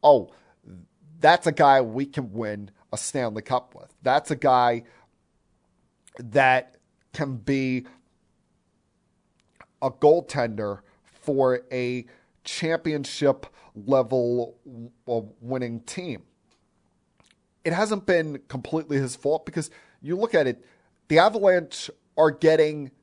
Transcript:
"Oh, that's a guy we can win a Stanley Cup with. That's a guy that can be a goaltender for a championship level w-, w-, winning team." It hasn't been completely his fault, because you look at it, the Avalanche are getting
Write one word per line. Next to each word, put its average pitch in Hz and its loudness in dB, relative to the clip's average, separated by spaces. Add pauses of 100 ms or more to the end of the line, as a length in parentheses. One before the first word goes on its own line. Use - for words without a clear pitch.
"Oh, 135 6 (880)
that's 170 4
a 160 0
guy 139 4
we 120 -4
can 135 -10
win 104 -10 (220)
a 107 -8
Stanley 110 -6
Cup - -4
with. - -20 (100)
That's 139 0
a 151 -2
guy 123 2 (1400)
that 127 2 (380)
can 135 -6
be 127 -4 (2000)
a 135 -2
goaltender 117 0 (240)
for 131 0 (100)
a 123 -6 (380)
championship 151 -4 (280)
level 120 -2
w-, 120 -20 (160)
w-, 113 -6
winning 120 -6
team." 160 -12 (1400)
It 165 -4
hasn't 202 -2
been 160 0
completely 143 -6
his 131 -4
fault, 156 -2
because 165 -8 (320)
you 151 -6
look 226 -2
at 156 4
it, 123 -4 (440)
the 151 4
Avalanche 190 2 (260)
are 156 6
getting 151 2 (120)